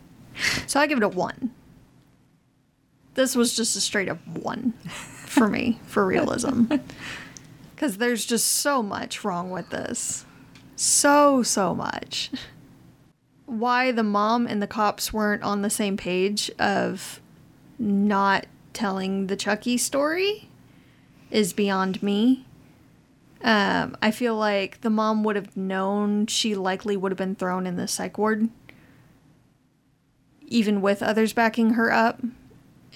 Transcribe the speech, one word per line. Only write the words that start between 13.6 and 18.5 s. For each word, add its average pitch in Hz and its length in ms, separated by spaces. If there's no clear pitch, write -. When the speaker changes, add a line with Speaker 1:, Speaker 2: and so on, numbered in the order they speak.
Speaker 1:
the 226 120
mom 214 420
and 208 160
the 202 60
cops - 460
weren't 208 300
on 202 180
the 208 80
same 202 260
page 190 640
of 196 600
not 202 640